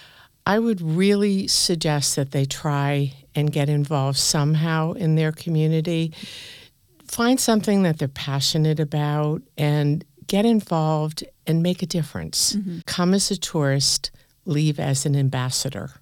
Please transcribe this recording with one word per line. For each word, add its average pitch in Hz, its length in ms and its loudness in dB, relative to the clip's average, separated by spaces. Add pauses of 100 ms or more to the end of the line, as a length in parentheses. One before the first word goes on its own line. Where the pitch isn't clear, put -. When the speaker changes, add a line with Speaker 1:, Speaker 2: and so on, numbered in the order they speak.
(460)
Speaker 1:
I 202 120 4
would 226 240 2
really 196 680 2
suggest 156 680 0
that 139 160 -2
they 139 120 2
try 143 720 0 (200)
and 147 180 2
get 147 160 0
involved 143 500 0
somehow 156 760 0
in 160 220 0
their 156 180 2
community. 160 800 0 (920)
Find 240 340 2
something 208 440 2
that 160 140 2
they're 139 100 -2
passionate 151 680 0
about 151 640 -2 (140)
and 147 480 0 (220)
get 202 180 2
involved 156 800 0 (220)
and 165 160 2
make 180 200 0
a 175 40 -4
difference. 160 680 -4
Speaker 2:
Mm-hmm. 185 320 -6
Speaker 1:
Come 180 280 2
as 196 160 0
a 196 60 -2
tourist, 139 720 -2 (340)
leave 151 340 0
as 139 280 -2
an 143 100 2
ambassador. 131 840 -2